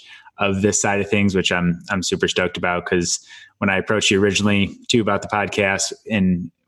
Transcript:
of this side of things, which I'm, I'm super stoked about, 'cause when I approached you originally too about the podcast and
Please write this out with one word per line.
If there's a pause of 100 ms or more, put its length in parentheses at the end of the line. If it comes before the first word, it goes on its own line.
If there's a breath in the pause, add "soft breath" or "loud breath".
(380 loud breath)
of
this
side
of
things,
which
I'm, (100)
I'm
super
stoked
about,
'cause (400 loud breath)
when
I
approached
you
originally (120)
too
about
the
podcast (180)
and (180)